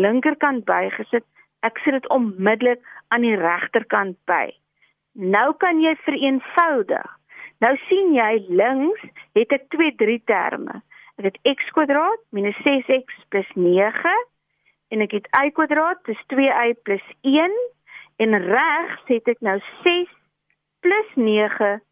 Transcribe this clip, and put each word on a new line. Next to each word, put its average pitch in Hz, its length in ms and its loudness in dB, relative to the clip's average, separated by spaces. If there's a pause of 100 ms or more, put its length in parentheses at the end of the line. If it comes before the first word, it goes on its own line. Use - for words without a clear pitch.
linkerkant 262 600 0
bygesit. 190 600 -2 (380)
Ek 226 160 -4
sit 294 140 0
dit 262 160 -4
onmiddellik 226 720 0 (280)
aan 240 140 0
die 233 140 2
regterkant 185 800 -2 (100)
by. 147 260 0 (600)
Nou 208 420 0
kan 349 240 0
jy 320 160 2
vereenvoudig. 277 1200 -2 (420)
Nou 254 160 2 (120)
sien 370 260 4
jy 220 340 2
links 262 540 0 (320)
het 226 180 2
ek 269 160 -2
twee 311 280 0
drie 226 280 0
terme. - 580 -4 (360)
Ek 196 60 -6
het 254 320 -2
x - 140 -8
kwadraat 320 500 0 (100)
minus 202 320 -4
ses 220 240 2
x 262 280 -2 (140)
plus 196 260 -4
nege 196 600 2 (760)
en 220 100 -4
ek 208 100 -2
het 208 240 -6
y 277 160 2
kwadraat 311 580 -2
is 214 180 -8
twee 269 240 2
y 233 240 0 (100)
plus 196 180 -4 (200)
een 311 320 2 (600)
en 220 180 2
regs 294 720 -2
het 233 220 0
ek 240 120 -2
nou 202 180 -2 (240)
ses 349 260 0 (720)
plus 427 340 0
nege 214 640 0 (120)